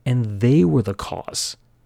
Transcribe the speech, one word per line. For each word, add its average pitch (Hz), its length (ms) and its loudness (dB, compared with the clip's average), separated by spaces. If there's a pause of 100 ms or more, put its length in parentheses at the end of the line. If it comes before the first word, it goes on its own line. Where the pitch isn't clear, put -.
and 113 360 -2
they 139 220 6
were 147 200 2
the 98 100 -4
cause. - 640 -10 (280)